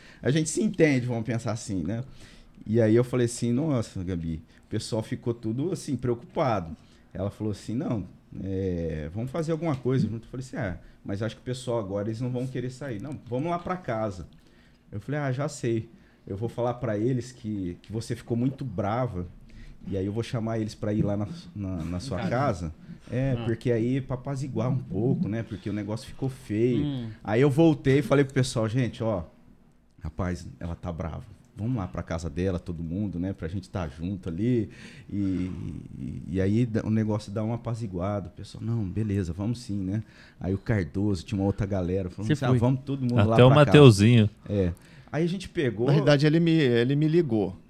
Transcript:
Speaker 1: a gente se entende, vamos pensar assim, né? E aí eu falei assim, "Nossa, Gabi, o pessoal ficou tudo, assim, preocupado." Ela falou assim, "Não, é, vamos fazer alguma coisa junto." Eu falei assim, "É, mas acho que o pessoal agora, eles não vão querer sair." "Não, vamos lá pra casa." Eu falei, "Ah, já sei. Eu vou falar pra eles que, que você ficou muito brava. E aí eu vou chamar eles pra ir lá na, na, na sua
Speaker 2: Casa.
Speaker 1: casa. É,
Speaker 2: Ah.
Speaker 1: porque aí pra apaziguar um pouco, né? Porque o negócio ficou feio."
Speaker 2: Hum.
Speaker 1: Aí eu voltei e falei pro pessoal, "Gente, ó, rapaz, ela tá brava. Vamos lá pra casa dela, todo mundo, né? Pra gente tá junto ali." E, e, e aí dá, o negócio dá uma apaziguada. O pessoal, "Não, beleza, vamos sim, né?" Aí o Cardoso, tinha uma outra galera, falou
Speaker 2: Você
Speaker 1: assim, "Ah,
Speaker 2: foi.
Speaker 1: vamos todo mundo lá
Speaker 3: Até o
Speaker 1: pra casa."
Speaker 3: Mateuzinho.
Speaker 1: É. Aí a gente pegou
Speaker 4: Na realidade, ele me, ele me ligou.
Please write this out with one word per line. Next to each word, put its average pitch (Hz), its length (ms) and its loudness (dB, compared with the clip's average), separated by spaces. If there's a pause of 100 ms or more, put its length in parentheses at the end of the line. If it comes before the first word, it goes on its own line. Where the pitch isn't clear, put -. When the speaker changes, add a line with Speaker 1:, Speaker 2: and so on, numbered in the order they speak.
(220)
Speaker 1:
a 120 80 2
gente 156 180 2
se - 140 -2
entende, 151 440 4
vamos 113 180 -4
pensar 113 260 -2
assim, 98 320 -4
né? 113 220 -4 (600)
E 113 160 4
aí 110 140 6
eu 120 80 8
falei 127 220 0
assim, 117 280 -2
"Nossa, 123 520 -2
Gabi, 82 400 -4 (220)
o - 40 -20
pessoal 107 320 -4
ficou 120 320 -4
tudo, 127 380 -4
assim, 135 240 -4
preocupado." 117 800 -2 (360)
Ela 95 180 -4
falou 107 200 -4
assim, 104 240 -8
"Não, 113 300 -2 (400)
é, 85 680 -2
vamos 117 200 -6
fazer 170 180 -4
alguma 160 240 -2
coisa 131 320 0
junto." 113 180 -8
Eu - 60 -20
falei 131 160 -10
assim, - 100 -12
"É, 92 220 -4 (260)
mas 101 160 -6
acho 107 140 -4
que - 60 -20
o - 40 -20
pessoal 123 360 -4
agora, 101 280 -4
eles 110 120 -6
não 123 100 -4
vão 127 160 -4
querer 131 240 -6
sair." 127 320 -10
"Não, 156 160 -10 (100)
vamos 135 220 -2
lá 170 80 -2
pra 180 180 -6
casa." 110 520 -4 (640)
Eu 101 80 -10
falei, 143 200 -4
"Ah, 139 120 0
já 143 160 -2
sei. 117 400 -2 (380)
Eu 98 100 -6
vou 113 140 -4
falar 120 240 -2
pra 107 240 -2
eles 123 340 -2
que, 98 480 -6
que - 100 -20
você 113 240 -4
ficou 117 220 -4
muito 131 260 0
brava. 98 640 -2 (640)
E 95 60 -4
aí 95 80 -2
eu 104 80 -2
vou 113 100 -2
chamar 113 360 -4
eles 110 160 -4
pra 104 180 -4
ir 107 100 2
lá 101 140 0
na, 107 100 -2 (300)
na, 95 280 -6
na 87 160 -4
sua - 180 -6
Speaker 2:
Casa. 90 120 -4
Speaker 1:
casa. 107 440 0 (360)
É, 131 240 0
Speaker 2:
Ah. 117 120 -4
Speaker 1:
porque 117 260 0
aí 123 300 0
pra 131 120 -6
apaziguar 127 540 -4
um 131 80 0
pouco, 120 500 0
né? 110 160 -2
Porque 107 280 -8
o - 20 -4
negócio 107 340 -6
ficou - 220 -6
feio." 131 560 0
Speaker 2:
Hum. 131 220 -4 (180)
Speaker 1:
Aí 113 160 2
eu 147 80 8
voltei 143 520 6
e - 20 0
falei 139 240 4
pro 131 80 -16
pessoal, 123 340 0
"Gente, 117 340 -2
ó, 107 200 0 (800)
rapaz, 90 440 -4 (140)
ela 85 140 -6
tá 90 180 -8
brava. 82 320 -8 (320)
Vamos 117 200 -4
lá 92 120 -4
pra 85 160 -6
casa 82 260 -4
dela, 90 280 0
todo 85 260 -8
mundo, 87 340 -4
né? 95 140 -2
Pra - 160 -8
gente 95 220 -6
tá 82 180 -4
junto 90 400 -6
ali." 107 400 0 (420)
E, 98 60 -6 (840)
e, 67 300 -8
e 92 120 0
aí 104 260 4
dá, 110 180 -2
o 104 60 -2
negócio 107 420 0
dá 110 100 -2
uma 113 140 -2
apaziguada. 101 720 -4
O - 40 -12
pessoal, - 300 -14
"Não, 110 220 -2
beleza, 98 480 0
vamos 110 280 -4
sim, 101 220 -6
né?" 98 200 -2 (360)
Aí 90 160 -2
o 95 40 0
Cardoso, 98 680 0
tinha 101 160 -2
uma 98 60 2
outra 98 200 2
galera, 92 440 -2
falou 95 160 -8
Speaker 2:
Você 151 80 2
Speaker 1:
assim, 135 100 -2
"Ah, 131 40 2
Speaker 2:
foi. 127 100 6
Speaker 1:
vamos 131 260 4
todo 139 160 -6
mundo 120 160 0
lá 110 60 6 (120)
Speaker 3:
Até 123 100 10
o 127 40 12
Speaker 1:
pra 139 80 10
casa." 147 100 10
Speaker 3:
Mateuzinho. 117 600 10 (180)
Speaker 1:
É. 92 260 2 (380)
Aí 160 140 -2
a 170 40 0
gente 185 200 -6
pegou 120 380 0
Speaker 4:
Na 139 60 4
realidade, 147 340 6
ele 151 120 6
me, 170 140 4
ele 131 420 4
me 151 140 4
ligou. 110 500 2 (120)